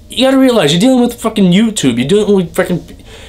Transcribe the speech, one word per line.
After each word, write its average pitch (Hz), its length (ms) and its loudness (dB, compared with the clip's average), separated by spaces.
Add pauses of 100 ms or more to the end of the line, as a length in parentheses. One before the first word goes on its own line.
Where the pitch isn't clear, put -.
(100)
you 262 160 -2
gotta 269 120 2
realize, 226 340 2
you're 175 80 0
dealing 254 200 2
with 240 140 -2
fucking 208 380 0
YouTube, 190 460 0
you're 135 100 -2
dealing 202 260 0
with 180 200 -2
frickin', 180 420 -6 (320)